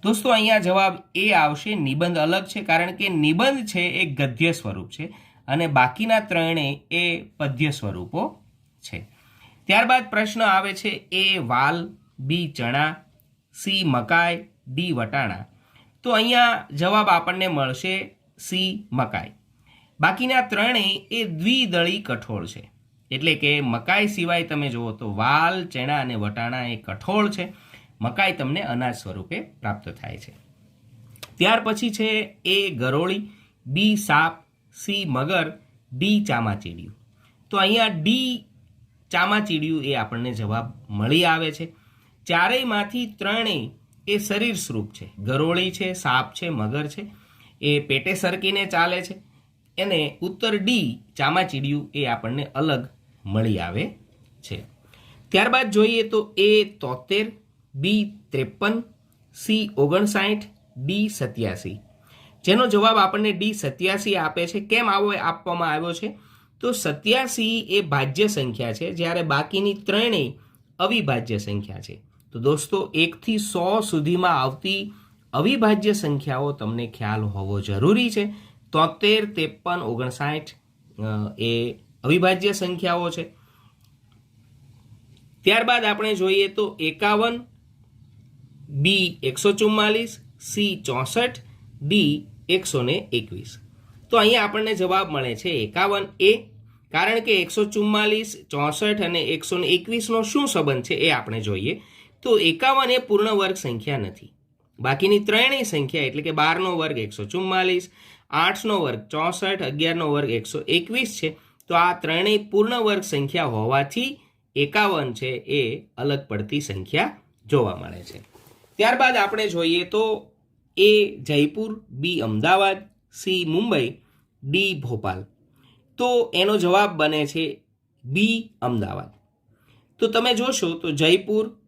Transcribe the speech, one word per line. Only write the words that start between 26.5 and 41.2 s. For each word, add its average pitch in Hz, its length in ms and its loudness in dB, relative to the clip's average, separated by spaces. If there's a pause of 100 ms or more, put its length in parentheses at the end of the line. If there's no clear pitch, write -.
એ 120 100 -6
કઠોળ 190 540 -2
છે. 180 220 -8 (480)
મકાઈ 180 320 0
તમને 143 280 -4
અનાજ 123 340 -4
સ્વરૂપે 98 460 -10
પ્રાપ્ત - 480 -8
થાય - 300 -14
છે. - 140 -20 (1040)
ત્યાર 220 260 4
પછી 220 260 -2
છે 214 540 -2
એ 196 260 0
ગરોળી, 135 580 -2 (380)
બી 202 300 2
સાપ, 151 480 2 (300)
સી 202 300 -6
મગર, 156 480 0 (400)
ડી 202 320 2
ચામાચીડિયું. 101 720 -4 (540)
તો 208 60 -2
અહીંયા 214 320 4
ડી 226 560 -2 (680)
ચામાચીડિયું 175 720 0
એ 139 100 0
આપણને 120 380 -4
જવાબ 110 400 -4 (180)
મળી 120 340 2